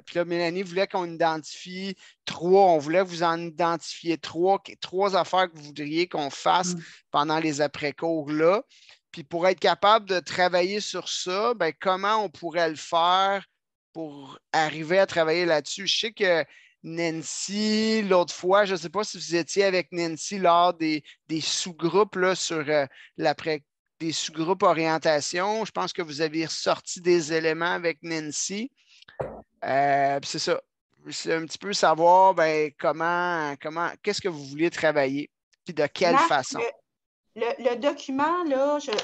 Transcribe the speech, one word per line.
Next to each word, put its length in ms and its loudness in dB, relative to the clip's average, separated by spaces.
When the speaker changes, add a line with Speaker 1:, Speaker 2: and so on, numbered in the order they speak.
Speaker 1:
puis 120 -12
là, 100 0
Mélanie 360 -2
voulait 240 -2
qu'on 240 -4
identifie 880 -2
trois. 400 6
On 100 6
voulait 220 0
que 100 2
vous 140 -8
en 180 0
identifiez 800 -4
trois, 400 0
qu-, 180 -20
trois 400 -2
affaires 340 2
que 60 -20
vous 80 -18
voudriez 420 -4
qu'on 220 -4
fasse 460 0
Speaker 2:
Mm. 60 -8
Speaker 1:
pendant 280 0
les 240 -2
après-cours 680 -4
là. 320 4
Puis 140 -14
pour 220 -2
être 120 4
capable 480 4
de 140 0
travailler 600 0
sur 280 -8
ça, 460 -2
ben, 260 -2
comment 440 0
on 40 -4
pourrait 400 -2
le 80 -4
faire 680 2
pour 440 -14
arriver 460 0
à 80 6
travailler 400 2
là-dessus? 400 -2
Je 120 0
sais 140 -4
que 320 2
Nancy, 1200 -2
l'autre 320 2
fois, 320 2
je 60 -2
ne 40 -2
sais 140 -8
pas 140 -4
si 120 -10
vous 180 -6
étiez 300 0
avec 280 0
Nancy 460 -6
lors 360 6
des, 280 -4
des 120 -4
sous-groupes 760 -2
là, 180 2
sur, 340 -4
euh, 160 2
l'après, 460 -2
des 100 -4
sous-groupes 540 -2
orientation. 1000 0
Je 60 -8
pense 220 -6
que 100 -6
vous 180 -8
aviez 260 -2
ressorti 540 -4
des 320 2
éléments 400 0
avec 300 -4
Nancy. 680 -6
Euh, 540 2
puis 100 -8
c'est 120 -6
ça. 200 -2
C'est 240 -4
un 120 -4
petit 120 -14
peu 140 -8
savoir, 640 6
ben, 440 2
comment, 840 -2
comment, 280 -6
qu'est-ce 180 -4
que 80 -4
vous 160 -8
vouliez 260 -2
travailler, 600 0
puis 80 -10
de 140 0
quelle 280 2
Speaker 3:
Marc, 140 4
Speaker 1:
façon. 300 0
Speaker 3:
le, 60 -4
le, 340 -2
le 60 -2
document, 680 -2
là, 340 0
je, 120 -8